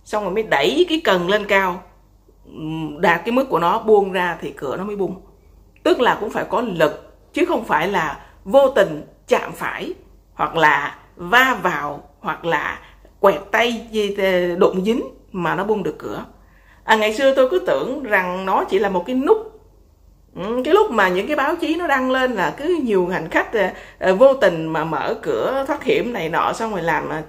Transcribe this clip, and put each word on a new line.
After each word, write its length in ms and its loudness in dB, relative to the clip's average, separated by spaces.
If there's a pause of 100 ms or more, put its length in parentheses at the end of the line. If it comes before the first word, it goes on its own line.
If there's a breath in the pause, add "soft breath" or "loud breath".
xong 200 -4
rồi 100 -4
mới 100 -2
đẩy 460 2
cái 140 -2
cần 260 2
lên 180 0
cao, 360 0 (640)
ừm, 540 -8
đạt 240 4
cái 60 -2
mức 180 0
của 100 0
nó, 200 2
buông 320 4
ra 300 -2
thì 160 -10
cửa 200 -6
nó 60 -8
mới 120 -6
bung. 200 -4 (680)
Tức 160 4
là 200 4
cũng 100 -4
phải 200 -4
có 120 0
lực, 520 -2 (200)
chứ 120 2
không 180 -2
phải 240 0
là 320 -2 (260 loud breath)
vô 300 6
tình 280 2 (240)
chạm 240 -2
phải, 420 -8 (400)
hoặc 220 -4
là 420 2 (180)
va 480 2
vào, 400 -4 (160)
hoặc 260 -8
là 340 -2 (400 loud breath)
quẹt 220 4 (100)
tay 400 0
gì, 260 -2
ờ, 380 0
đụng 300 2
dính 160 0 (300)
mà 240 -2
nó 80 -4
bung 200 -2
được 160 -4
cửa. 260 -10 (600 soft breath)
À, 80 6
ngày 180 0
xưa 220 4
tôi 140 4
cứ 100 2
tưởng 440 -2
rằng 420 -2
nó 180 0
chỉ 160 0
là 100 0
một 160 -2
cái 100 -4
nút. 220 2 (1000)
Ừ, 300 -4
cái 80 2
lúc 180 2
mà 180 2
những 180 -2
cái 80 -2
báo 200 0
chí 200 -4
nó 120 -4
đăng 240 0
lên 200 0
là 260 -2
cứ 260 -2
nhiều 240 0
hành 220 -4
khách, 240 -2
ờ, 160 0 (300 loud breath)
ờ, 160 2
vô 180 8
tình 340 0
mà 160 -2
mở 380 -2
cửa 460 -2
thoát 160 -4
hiểm 300 0
này 160 -4
nọ, 240 0
xong 180 -6
rồi 100 -4
làm, 280 0
ờ, 200 -6